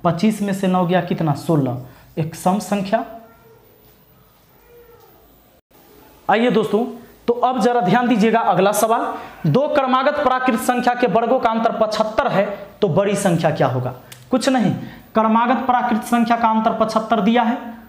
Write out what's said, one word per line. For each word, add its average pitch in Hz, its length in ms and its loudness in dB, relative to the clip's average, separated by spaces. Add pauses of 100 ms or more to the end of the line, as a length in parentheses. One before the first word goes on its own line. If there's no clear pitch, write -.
पच्चीस 202 380 0
में 202 120 -2
से 196 140 -2
नौ 185 180 2
गया 175 160 2
कितना, 160 340 -2
सोलह, 131 420 -2 (380)
एक 156 180 -6
सम 190 260 0
संख्या। 202 440 -4 (3250)
आइए 226 220 2
दोस्तों, 214 340 0 (440)
तो 240 60 0
अब 247 260 -2
जरा 240 200 2
ध्यान 240 280 2
दीजिएगा 226 320 2
अगला 190 340 2
सवाल, 233 320 0 (420)
दो 254 200 2
क्रमागत 269 500 0
प्राकृत 254 420 0
संख्या 240 340 0
के 247 140 0
वर्गों 233 300 2
का 233 120 2
अंतर 226 280 0
पचहत्तर 220 500 0
है 196 160 0 (360)
तो 202 100 2
बड़ी 196 260 0
संख्या 170 340 0
क्या 151 180 0
होगा? 123 260 -4 (360)
कुछ 254 180 0
नहीं, 220 240 0 (420)
क्रमागत 226 520 2
प्राकृत 233 380 0
संख्या 233 320 2
का 233 140 0
अंतर 220 260 2
पचहत्तर 220 460 0
दिया 233 200 4
है 233 160 0 (300)